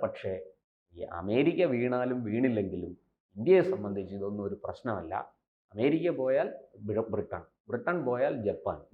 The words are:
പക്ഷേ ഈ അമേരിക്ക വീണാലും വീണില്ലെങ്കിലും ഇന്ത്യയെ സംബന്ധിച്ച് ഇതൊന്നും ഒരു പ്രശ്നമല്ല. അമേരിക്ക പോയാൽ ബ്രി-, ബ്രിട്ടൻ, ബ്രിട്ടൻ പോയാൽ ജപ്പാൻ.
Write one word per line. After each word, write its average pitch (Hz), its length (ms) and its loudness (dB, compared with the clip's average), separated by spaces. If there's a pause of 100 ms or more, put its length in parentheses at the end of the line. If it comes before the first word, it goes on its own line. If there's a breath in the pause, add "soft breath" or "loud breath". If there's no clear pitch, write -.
പക്ഷേ 95 400 -4 (520)
ഈ 85 60 -14
അമേരിക്ക 110 600 2
വീണാലും 123 640 0
വീണില്ലെങ്കിലും 101 800 0 (320)
ഇന്ത്യയെ 170 260 8
സംബന്ധിച്ച് 101 520 -4
ഇതൊന്നും 101 300 -4
ഒരു 101 200 -6
പ്രശ്നമല്ല. 101 500 -4 (600)
അമേരിക്ക 151 360 4
പോയാൽ 135 440 0 (240)
ബ്രി-, 107 320 0
ബ്രിട്ടൻ, 101 300 -4 (280)
ബ്രിട്ടൻ 147 360 -2
പോയാൽ 123 380 2
ജപ്പാൻ. 98 360 -2 (160)